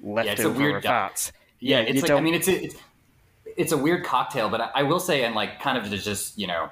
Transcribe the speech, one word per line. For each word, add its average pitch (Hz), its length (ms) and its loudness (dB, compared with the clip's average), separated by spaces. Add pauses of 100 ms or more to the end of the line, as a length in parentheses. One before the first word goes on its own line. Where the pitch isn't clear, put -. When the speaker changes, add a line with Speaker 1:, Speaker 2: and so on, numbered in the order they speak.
Speaker 1:
Yeah, 104 200 -2
it's 117 180 -2
a 107 60 2
Speaker 2:
leftover 120 120 0
Speaker 1:
weird 143 180 2
Speaker 2:
of 98 60 -6
Speaker 1:
duck. 107 320 0
Speaker 2:
that. - 160 -6 (280)
Speaker 1:
Yeah, 131 220 2
Speaker 2:
Yeah, - 20 2
Speaker 1:
it's 131 140 0
Speaker 2:
you 139 40 2
Speaker 1:
like, 170 60 0
Speaker 2:
don't 143 120 6
Speaker 1:
I - 20 2
mean, 165 140 2
it's 170 120 0
a, 180 160 2
it's, - 120 -10 (840)
it's 160 140 0
a 156 60 2
weird 160 280 2
cocktail, 127 440 0
but 95 120 0
I, - 140 -2
I 139 80 2
will 160 160 2
say, 151 260 0
and, 117 80 -2
like, 104 260 -2
kind 131 200 0
of 104 100 -6
to 101 80 -2
just, 98 400 -4
you 101 80 -4
know, 82 260 -4